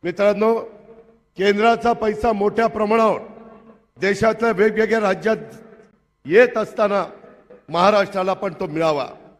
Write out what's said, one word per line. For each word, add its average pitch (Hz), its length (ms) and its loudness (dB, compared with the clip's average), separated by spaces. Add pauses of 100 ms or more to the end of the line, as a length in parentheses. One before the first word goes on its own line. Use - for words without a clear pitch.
मित्रांनो, 202 500 0 (840)
केंद्राचा 226 560 2
पैसा 226 400 -2
मोठ्या 208 340 0
प्रमाणावर 214 520 0 (800)
देशातल्या 220 520 0
वेगवेगळ्या 214 480 0
राज्यात 196 360 0 (920)
येत 226 320 4
असताना 202 460 -2 (640)
महाराष्ट्राला 190 680 2
पण 190 180 -6
तो 185 140 -8
मिळावा. 151 420 -2 (320)